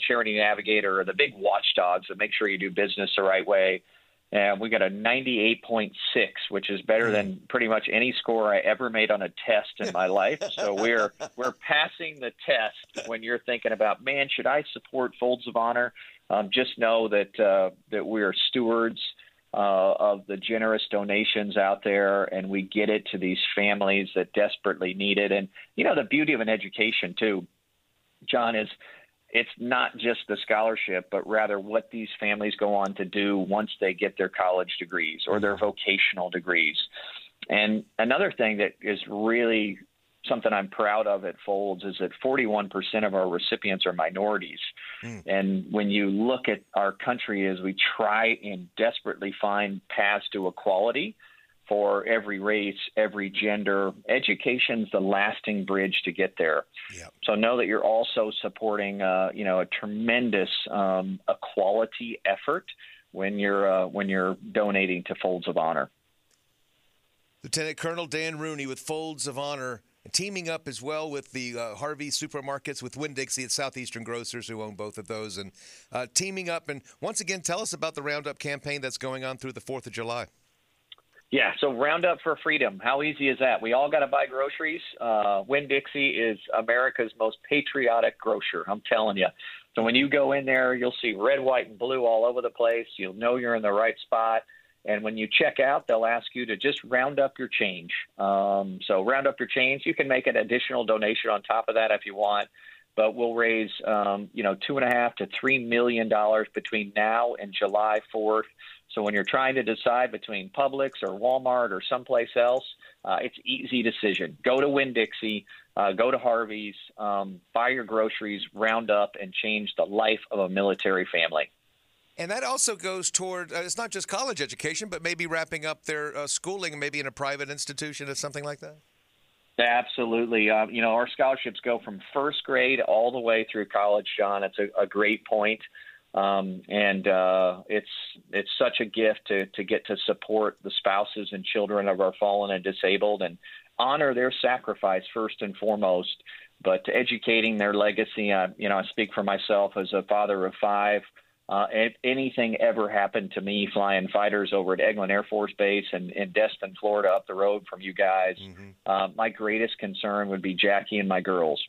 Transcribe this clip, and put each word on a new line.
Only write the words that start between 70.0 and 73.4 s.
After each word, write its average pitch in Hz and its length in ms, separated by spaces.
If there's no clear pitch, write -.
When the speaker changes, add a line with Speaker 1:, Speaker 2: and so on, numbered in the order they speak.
Speaker 2:
teaming 185 380
up 160 180
as 117 140
well 156 280
with 143 220
the, 123 260
uh, 117 180
Harvey 147 340
Supermarkets, 139 760
with 127 140
Winn-Dixie 135 480